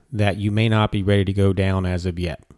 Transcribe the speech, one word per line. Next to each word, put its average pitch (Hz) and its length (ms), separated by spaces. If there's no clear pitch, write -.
that 104 240
you 104 140
may 110 180
not 107 240
be 101 100
ready 101 220
to 98 80
go 98 220
down 95 320
as 90 180
of 87 140
yet. 87 260